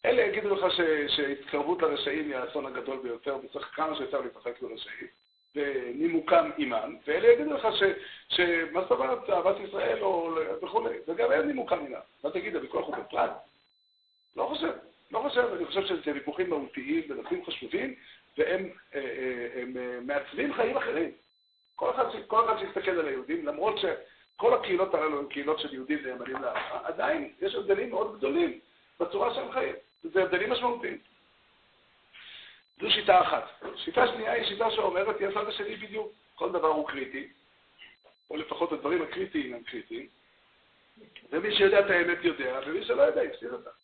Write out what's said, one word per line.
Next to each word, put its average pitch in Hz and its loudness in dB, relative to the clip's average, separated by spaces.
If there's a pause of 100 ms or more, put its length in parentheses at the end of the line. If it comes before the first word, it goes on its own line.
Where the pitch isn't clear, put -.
אלה 240 6
יגידו 202 0
לך 180 2
ש-, 151 2
שהתקרבות 147 -2
לרשעים 147 0
היא 143 -4
האסון 127 -4
הגדול 131 -6
ביותר, 127 -6
וצריך - -10
כמה 151 -2
שיותר 139 -4
להתרחק 120 -8
לרשעים, - -10 (480)
ונימוקם 147 2
עימם, 120 -2 (100)
ואלה 185 6
יגידו 285 8
לך 226 0 (120)
ש-, - 0
ש-, 170 4
מה 180 2
זאת 185 -2
אומרת, 247 2
אהבת 185 4 (120)
ישראל 190 0
או 170 2
ל-, 160 -2
וכולי, 226 0 (120)
וגם 240 2
הם 294 4
נימוקם 254 0
עימם. 143 -8 (240)
מה - -2
תגיד, 190 -4
הוויכוח - -4
הוא - -6
בפרט? - -2 (1040)
לא - 0
חושב, - -2 (380)
לא 226 -2
חושב, 240 2
אני 165 -2
חושב 196 -2
שזה 156 -2
ויכוחים 151 -2
מהותיים 143 -2
ונושאים 349 -4
חשובים, 254 -4 (440)
והם, 180 0 (260)
אה, 143 -4
אה, 123 -4
הם, 127 -8
אה, 123 -6
מעצבים 143 -2
חיים 240 2
אחרים. 233 0 (680)
כל - 0
אחד 247 0
ש-, 214 -8
כל 220 6
אחד 233 2
שיסתכל 190 -2
על 165 0
היהודים, 139 -4
למרות 170 0
שכל - 0
הקהילות 190 2
הללו 151 0
הן 139 -4
קהילות 143 -2
של 143 -6
יהודים 131 -4
נאמנים 127 -6
להלכה, 123 -4
עדיין - 0
יש 190 -2
הבדלים 196 0
מאוד - -2
גדולים 320 2 (420)
בצורה 233 0
שהם - -6
חיים, - -2 (300)
וזה 170 2
הבדלים 202 0
משמעותיים. 240 -2 (1800)
זו - -2
שיטה 202 6
אחת. - -2 (140)
שיטה - 2
שנייה 233 -2
היא 226 0
שיטה 214 0
שאומרת, 202 0
"היא 196 0
הצד 202 -2
השני 214 -6
בדיוק, 214 -8 (220)
כל - -4
דבר 160 2
הוא 151 0
קריטי, 135 -8 (1000)
או 151 -6
לפחות 156 -4
הדברים 156 0
הקריטיים 151 -4
הם 117 -12
קריטיים, 117 -10 (1200)
ומי 185 0
שיודע 196 8
את 202 2
האמת 175 4
יודע, 135 0
ומי 160 -4
שלא 127 4
יודע, - 4
יפסיד - -8
אותה." - -12 (120)